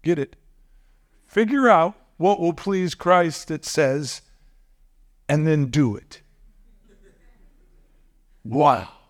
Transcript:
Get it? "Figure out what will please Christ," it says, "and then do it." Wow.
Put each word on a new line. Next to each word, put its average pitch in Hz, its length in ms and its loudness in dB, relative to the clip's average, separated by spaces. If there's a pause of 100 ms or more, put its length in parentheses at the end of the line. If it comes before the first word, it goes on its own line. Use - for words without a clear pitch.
Get 160 180 -2
it? - 160 -8 (920)
"Figure 240 420 0
out 175 240 4 (240)
what 196 240 0
will 170 120 -2
please 185 420 -4
Christ," 175 560 0
it 156 120 -8
says, 139 580 -2 (1080)
"and 151 180 0
then 151 200 0
do 120 280 0
it." - 280 -20 (2250)
Wow. 127 460 2 (200)